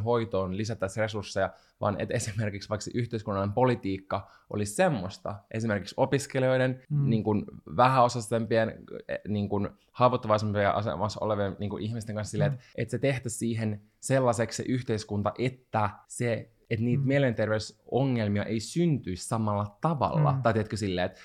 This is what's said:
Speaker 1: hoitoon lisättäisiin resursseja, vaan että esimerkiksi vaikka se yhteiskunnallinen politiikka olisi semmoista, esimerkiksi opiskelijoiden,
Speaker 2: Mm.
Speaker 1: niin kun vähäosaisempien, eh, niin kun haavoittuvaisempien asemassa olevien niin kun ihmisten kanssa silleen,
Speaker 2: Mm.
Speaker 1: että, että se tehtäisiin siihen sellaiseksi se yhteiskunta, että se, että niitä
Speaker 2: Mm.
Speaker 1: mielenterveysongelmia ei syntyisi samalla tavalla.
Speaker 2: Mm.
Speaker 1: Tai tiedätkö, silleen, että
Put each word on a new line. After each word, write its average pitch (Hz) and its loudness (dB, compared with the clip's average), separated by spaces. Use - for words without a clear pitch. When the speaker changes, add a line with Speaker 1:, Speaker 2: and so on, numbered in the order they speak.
Speaker 1:
hoitoon 104 0
lisättäisiin 107 -2
resursseja, 101 -2
vaan 104 0
että 101 -4
esimerkiksi 104 -4
vaikka 104 -4
se - -10
yhteiskunnallinen 104 -2
politiikka 101 0
olisi 104 -4
semmoista, 104 0
esimerkiksi 110 -2
opiskelijoiden, 131 2
Speaker 2:
Mm. 143 2
Speaker 1:
niin 110 2
kun 104 2
vähäosaisempien, 120 4
eh, - -4
niin 101 0
kun 101 0
haavoittuvaisempien 107 2
asemassa 101 -2
olevien 101 0
niin 101 -4
kun - -6
ihmisten 110 -6
kanssa 104 -6
silleen, 110 2
Speaker 2:
Mm. 135 -2
Speaker 1:
että, - -14
että 117 -6
se 120 -2
tehtäisiin 127 -2
siihen 110 -2
sellaiseksi 120 0
se - -6
yhteiskunta, 107 -2
että 107 -2
se, 117 -2
että 113 0
niitä 123 4
Speaker 2:
Mm. 135 2
Speaker 1:
mielenterveysongelmia 113 2
ei 113 -2
syntyisi 123 0
samalla 104 -2
tavalla. 143 2
Speaker 2:
Mm. 135 0
Speaker 1:
Tai 117 4
tiedätkö, 107 0
silleen, 92 0
että - -6